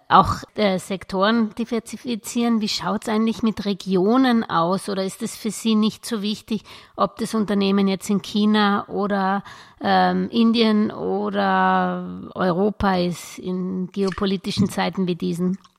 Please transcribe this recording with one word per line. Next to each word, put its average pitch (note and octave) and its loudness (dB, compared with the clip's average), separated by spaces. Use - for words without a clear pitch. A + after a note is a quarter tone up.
auch, - 4
äh, F#3+ 0
Sektoren G#3 0
diversifizieren. A#3 -4
Wie G#3 -2
schaut's F#3 -4
eigentlich A3 0
mit A3 -2
Regionen G#3 2
aus? E3+ 0
Oder G3 -4
ist F#3+ -8
es A3 -8
für G#3+ -6
Sie A3 0
nicht G#3+ 0
so G#3+ -6
wichtig, G#3 -6
ob G3+ -2
das A3+ -4
Unternehmen G3+ 2
jetzt F#3+ -2
in G3+ 2
China G#3 2
oder, G3 0
ähm, F#3 2
Indien A3 4
oder F#3 0
Europa F#3+ 2
ist F3+ -4
in F#3 -4
geopolitischen G3 0
Zeiten F#3 -2
wie F3 0
diesen? F3+ -2